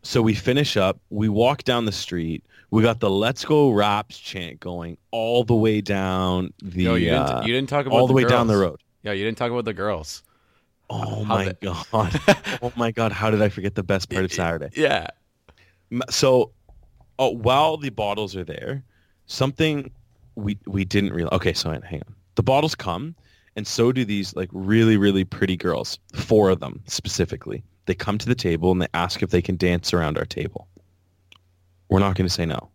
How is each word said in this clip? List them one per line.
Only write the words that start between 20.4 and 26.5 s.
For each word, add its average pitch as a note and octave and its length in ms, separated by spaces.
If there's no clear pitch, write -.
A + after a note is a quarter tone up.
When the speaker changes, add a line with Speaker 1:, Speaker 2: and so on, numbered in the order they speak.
Speaker 1:
we G2 200
didn't G2+ 260
realize. E2 220
Okay, F2+ 180
so - 180
hang D2 360
on. - 80
The G#2 60
bottles C#3 320
come, G#2+ 400
and G#2 100
so A#2+ 260
do B2+ 120
these, G2+ 320
like, F#2 160
really, A2 440
really G2 280
pretty F#2 320
girls. - 420
Four G#2 360